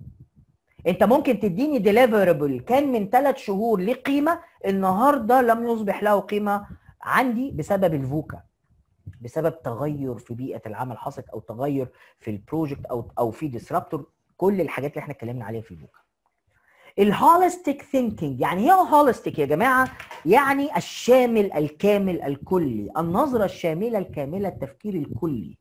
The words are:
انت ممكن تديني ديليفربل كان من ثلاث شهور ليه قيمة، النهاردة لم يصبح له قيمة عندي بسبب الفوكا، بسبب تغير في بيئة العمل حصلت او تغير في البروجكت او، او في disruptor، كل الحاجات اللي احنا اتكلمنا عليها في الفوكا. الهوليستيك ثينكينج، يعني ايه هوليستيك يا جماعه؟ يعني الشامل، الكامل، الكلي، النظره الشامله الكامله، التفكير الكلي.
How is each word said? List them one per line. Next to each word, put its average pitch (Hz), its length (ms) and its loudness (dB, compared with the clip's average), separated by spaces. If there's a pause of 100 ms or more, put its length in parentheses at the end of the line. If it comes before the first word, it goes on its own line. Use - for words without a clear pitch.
(880)
انت 185 180 2
ممكن 240 360 4
تديني 247 380 0
ديليفربل 190 840 4
كان 269 320 0
من 202 180 -2
ثلاث 269 260 4
شهور 208 440 -2
ليه 214 140 -2
قيمة، 294 460 0 (260)
النهاردة 214 760 2
لم 233 260 2
يصبح 214 340 -2
له 208 180 4
قيمة 202 460 -4 (360)
عندي 240 480 0
بسبب 170 440 0
الفوكا، 139 480 -6 (760)
بسبب 160 420 -4
تغير 135 560 -6
في - 160 -14
بيئة 117 320 -10
العمل 110 320 -10
حصلت - 300 -12
او 110 120 -12
تغير 131 480 -4 (300)
في - 120 -12
البروجكت 143 560 -6
او، 120 320 -8
او 120 120 0
في 147 180 -8
disruptor، 143 600 -8 (260)
كل 190 240 0
الحاجات 143 300 -4
اللي 151 100 -10
احنا 147 140 -12
اتكلمنا 120 300 -10
عليها 110 180 -8
في - 80 -20
الفوكا. 78 280 -20 (1000)
الهوليستيك 302 840 4
ثينكينج، 170 580 -4
يعني 165 240 0
ايه 339 80 6
هوليستيك 269 640 4
يا 143 80 2
جماعه؟ 254 420 2 (380)
يعني 277 500 2
الشامل، 233 760 2
الكامل، 190 720 0
الكلي، 135 720 -2
النظره 208 480 0
الشامله 180 540 -2
الكامله، 175 500 -6
التفكير 190 460 -10
الكلي. 135 680 -6